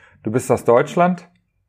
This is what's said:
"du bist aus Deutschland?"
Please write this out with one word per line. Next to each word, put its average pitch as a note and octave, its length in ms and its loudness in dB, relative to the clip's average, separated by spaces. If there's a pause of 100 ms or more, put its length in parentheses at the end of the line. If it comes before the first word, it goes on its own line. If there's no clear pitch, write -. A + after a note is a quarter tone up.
(240)
"du A2 80 -6
bist B2 200 -2
aus G#2+ 120 -2
Deutschland?" D3+ 680 0 (400)